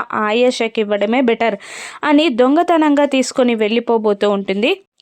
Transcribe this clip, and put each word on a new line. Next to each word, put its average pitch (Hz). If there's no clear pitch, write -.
ఆయేషాకి 226
ఇవ్వడమే 208
బెటర్" 226
అని 302
దొంగతనంగా 294
తీసుకొని 254
వెళ్ళిపోబోతూ 214
ఉంటుంది 202